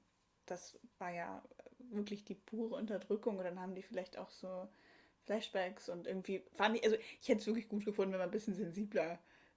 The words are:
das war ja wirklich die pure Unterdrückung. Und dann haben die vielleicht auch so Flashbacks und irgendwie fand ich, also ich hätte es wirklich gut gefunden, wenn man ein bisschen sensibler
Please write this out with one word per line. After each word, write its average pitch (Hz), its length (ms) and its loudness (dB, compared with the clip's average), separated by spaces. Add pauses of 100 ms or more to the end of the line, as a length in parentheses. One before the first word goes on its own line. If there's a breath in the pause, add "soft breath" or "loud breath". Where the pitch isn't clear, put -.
(460)
das - 320 -8 (200)
war 180 140 -4
ja 175 320 -6 (340)
wirklich 208 460 -4
die - 120 -6
pure 226 400 -2
Unterdrückung. 208 640 0
Und 185 60 -2
dann 180 160 -2
haben 185 140 -4
die 185 80 -6
vielleicht 185 360 -6
auch 185 120 -8
so 185 380 -8 (560 loud breath)
Flashbacks 202 640 0
und 208 180 -6
irgendwie 190 380 -2 (100)
fand 220 220 6
ich, - 80 4
also 220 120 8 (240 loud breath)
ich - 80 -2
hätte 233 120 6
es - 60 -8
wirklich 220 220 0
gut 208 160 0
gefunden, 202 280 2
wenn 185 80 0
man 180 80 2
ein 180 40 -6
bisschen 214 220 0
sensibler 208 640 0 (380 soft breath)